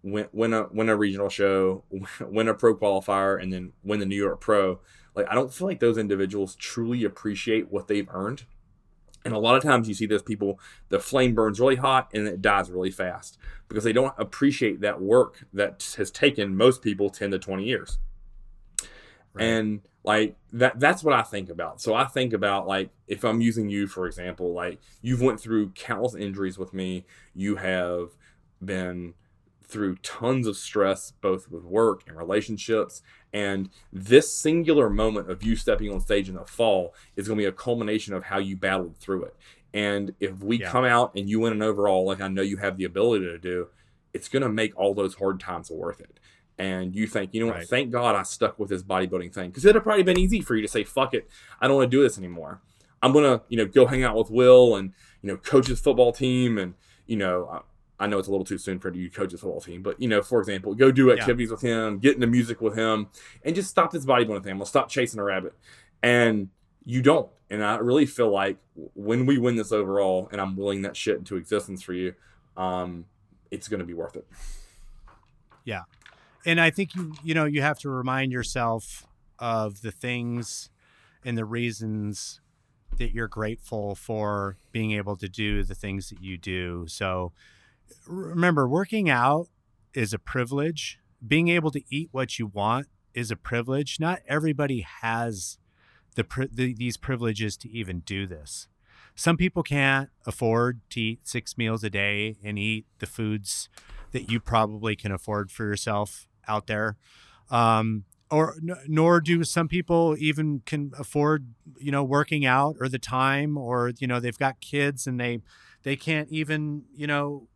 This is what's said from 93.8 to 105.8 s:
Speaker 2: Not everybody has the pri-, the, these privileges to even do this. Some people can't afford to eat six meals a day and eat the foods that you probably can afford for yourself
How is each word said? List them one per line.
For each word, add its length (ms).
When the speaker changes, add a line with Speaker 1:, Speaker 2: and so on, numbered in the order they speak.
Speaker 2:
Not 280
everybody 540
has 560
the 80
pri-, 280
the, 220
these 240
privileges 600
to 120
even 300
do 260
this. 420
Some 200
people 280
can't 460
afford 540
to 100
eat 260
six 300
meals 260
a 60
day 540
and 140
eat 280
the 80
foods 600
that 200
you 80
probably 560
can 160
afford 400
for 140
yourself 640